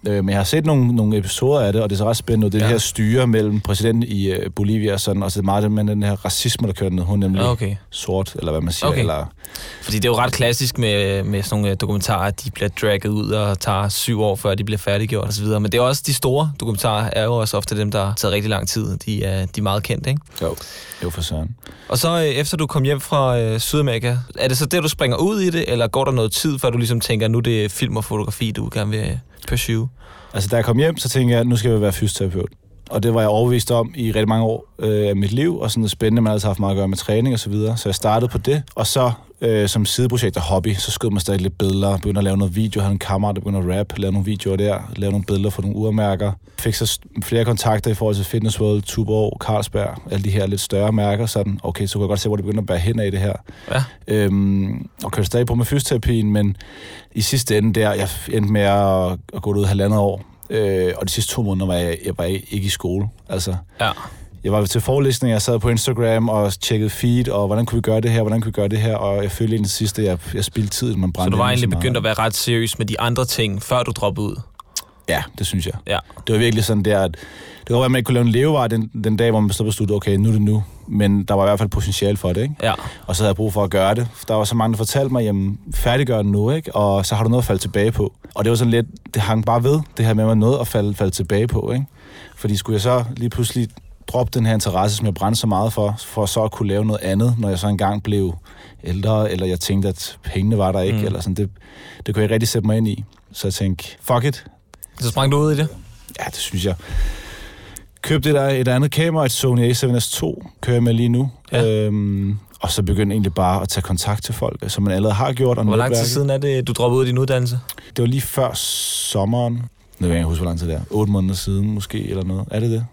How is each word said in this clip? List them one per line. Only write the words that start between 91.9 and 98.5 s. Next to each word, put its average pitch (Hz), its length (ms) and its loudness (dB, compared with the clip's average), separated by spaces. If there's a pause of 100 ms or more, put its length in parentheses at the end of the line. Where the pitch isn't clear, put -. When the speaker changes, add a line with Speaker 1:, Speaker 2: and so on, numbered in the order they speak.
Speaker 1:
Fordi 104 200 0
skulle 110 180 -2
jeg 101 60 2
så 123 240 2 (120)
lige 117 140 -2
pludselig 117 380 -2 (380)
droppe 123 280 -2
den 117 120 2
her 113 80 2
interesse, 101 420 0
som 110 100 -2
jeg 95 80 0
brændte 107 260 0
så 120 60 -2
meget 104 260 2
for, 104 260 0
for - 280 -4
så 110 160 0
at 107 80 0
kunne 107 180 -4
lave 101 160 0
noget 107 180 0
andet, 104 360 2
når 107 100 -2
jeg 95 100 -2
så 95 100 -2
engang 101 340 0
blev 98 320 0 (500)